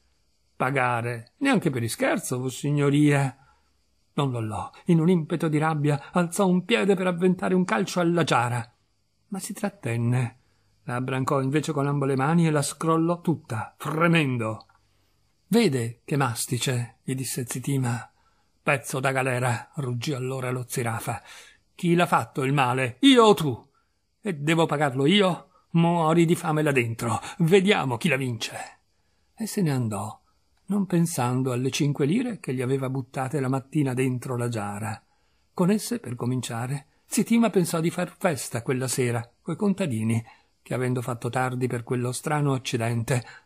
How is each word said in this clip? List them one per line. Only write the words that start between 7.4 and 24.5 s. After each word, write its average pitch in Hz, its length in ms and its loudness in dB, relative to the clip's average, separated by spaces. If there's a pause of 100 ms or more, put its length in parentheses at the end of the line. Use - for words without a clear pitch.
un 185 100 2
calcio 202 340 -2
alla 170 240 2
giara, 120 400 0 (640)
ma 190 100 -8
si 208 140 -10
trattenne. 120 840 -2 (460)
La 120 120 -8
abbrancò 131 460 0
invece 139 320 0
con 139 140 0
ambo 143 180 0
le 135 100 0
mani 160 300 4
e 156 60 2
la 147 100 2
scrollò 165 600 0
tutta, 123 560 -4
fremendo. 147 880 0 (800)
"Vede 131 580 2
che 156 100 -2
mastice", 123 840 -2
gli 131 140 -6
disse 131 320 -6
Zitima. 123 640 -4 (520)
"Pezzo 143 360 -2
da 135 140 0
galera", 127 600 -2
ruggì 123 360 -4
allora 127 400 -6
lo 123 160 -6
zirafa. 113 540 -6 (520)
"Chi 170 220 2
l'ha 170 100 4
fatto 143 380 0
il 135 80 0
male, 131 500 0
io 262 220 8
o 214 100 8
tu? 147 360 -2 (500)
E 202 160 -6
devo 160 300 2